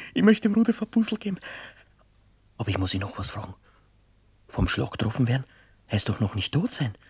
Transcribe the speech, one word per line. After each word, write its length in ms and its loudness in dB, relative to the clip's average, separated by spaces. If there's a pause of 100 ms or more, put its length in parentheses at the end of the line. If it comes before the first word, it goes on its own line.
(140)
Ich 80 2
möchte 260 6
dem 60 0
Rudolf 260 2
ein 80 -6
Puzzle 300 0
geben. 200 -6 (1200)
Aber 100 -4
ich 100 0
muss 160 0
ihn 60 -2
noch 180 -8
was 120 -4
fragen. 240 -10 (960)
Vom 200 0
Schlag 240 -2
getroffen 360 0
werden, 160 0 (460)
heißt 180 2
doch 120 -2
noch 160 0
nicht 180 -2
tot 180 0
sein. 220 -2 (160)